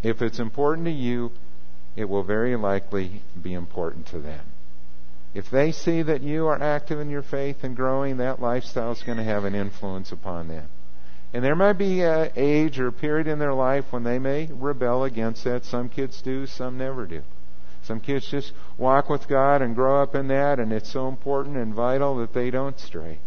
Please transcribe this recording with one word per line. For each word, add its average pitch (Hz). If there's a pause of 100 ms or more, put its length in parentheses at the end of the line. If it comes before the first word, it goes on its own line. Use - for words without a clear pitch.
If 113
it's 117
important 143
to 170
you, 120 (640)
it 107
will 98
very 110
likely 98 (180)
be 90
important 85
to 85
them. 73 (880)
If 98
they 143
see 165
that 147
you 151
are 151
active 147
in 147
your 143
faith 139
and 127
growing, 131
that 127
lifestyle 120
is 113
gonna 113
have 104
an 98
influence 98
upon 85
them. 80 (640)
And 123
there 143
might 202
be 185
an 160
age 147
or 127
a 123
period 151
in 151
their 147
life 131
when 120
they 120
may 139
rebel 131
against 113
that. 123
Some 123
kids 135
do, 131
some 127
never 131
do. 82 (580)
Some 113
kids 139
just - (240)
walk 135
with 143
God 139
and 117
grow 135
up 135
in 139
that, 139
and 110
it's 107
so 131
important 139
and 110
vital 131
that 117
they 123
don't 135
stray. 80